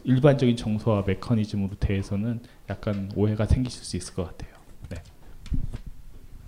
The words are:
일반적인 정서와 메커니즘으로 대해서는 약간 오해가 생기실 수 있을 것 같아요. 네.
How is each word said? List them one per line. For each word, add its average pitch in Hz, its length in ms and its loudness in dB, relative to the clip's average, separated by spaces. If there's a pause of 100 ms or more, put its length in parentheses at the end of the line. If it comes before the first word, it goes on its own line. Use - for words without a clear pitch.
일반적인 131 540 6
정서와 107 500 0
메커니즘으로 101 720 0
대해서는 104 640 0 (280)
약간 98 460 -2
오해가 107 300 2
생기실 - 400 2
수 - 100 -6
있을 - 180 -8
것 90 120 -2
같아요. - 260 -12 (380)
네. - 80 -10 (1500)